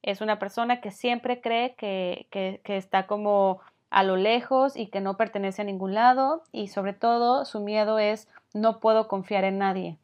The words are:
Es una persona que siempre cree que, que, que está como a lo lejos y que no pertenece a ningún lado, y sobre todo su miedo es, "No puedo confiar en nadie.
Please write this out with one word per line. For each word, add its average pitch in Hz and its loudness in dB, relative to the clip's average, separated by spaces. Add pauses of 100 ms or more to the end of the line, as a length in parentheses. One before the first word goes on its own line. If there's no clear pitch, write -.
Es 202 -6
una 214 -2
persona 233 -4
que 202 -10
siempre 240 -4
cree 233 -2
que, 190 -6
que, 190 -6
que 202 -6
está 190 -2
como 202 2 (300)
a 196 4
lo 190 2
lejos 247 2
y 214 -6
que 196 -6
no 196 -4
pertenece 202 -4
a - -4
ningún 190 -6
lado, 262 4
y 214 -8
sobre 196 -4
todo 240 2
su 220 -10
miedo 214 0
es, 214 0 (260)
"No 220 0
puedo 220 4
confiar 190 -2
en 196 0
nadie. 185 -2